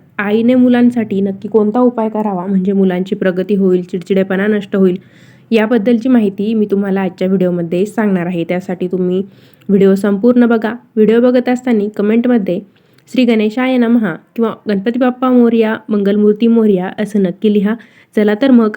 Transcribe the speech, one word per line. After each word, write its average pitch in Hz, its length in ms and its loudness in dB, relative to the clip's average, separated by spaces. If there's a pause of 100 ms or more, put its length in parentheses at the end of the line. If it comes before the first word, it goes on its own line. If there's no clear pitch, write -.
(180)
आईने 226 380 2
मुलांसाठी 240 680 2
नक्की 196 260 -6
कोणता 214 320 0
उपाय 240 300 0
करावा 208 360 -4
म्हणजे 190 280 0
मुलांची 190 420 0
प्रगती 190 400 -2
होईल, 185 280 2
चिडचिडेपणा 190 640 -2
नष्ट 208 280 -2
होईल, 185 220 2 (540)
याबद्दलची 226 580 0
माहिती 214 440 0
मी 208 180 0
तुम्हाला 196 300 -2
आजच्या 185 260 -4
व्हिडिओमध्ये 180 580 -2
सांगणार 202 400 -2
आहे. 175 180 -4
त्यासाठी 180 440 -6
तुम्ही 180 360 -2 (460)
व्हिडिओ 196 260 4
संपूर्ण 214 500 2
बघा. 226 280 0 (220)
व्हिडिओ 220 260 4
बघत 254 280 2
असताना 240 460 -2
कमेंटमध्ये 214 640 0 (500)
"श्री 254 140 0
गणेशाय 233 520 0
नमः" 226 360 0 (220)
किंवा 226 180 -2 (160)
"गणपती 214 300 -2
बाप्पा 254 300 0
मोरया, 233 480 2 (120)
मंगलमूर्ती 208 580 2
मोरया" 208 520 2
असं 208 220 -2
नक्की 196 320 -2
लिहा. 208 220 0 (400)
चला 208 260 2
तर 277 100 2
मग 220 260 4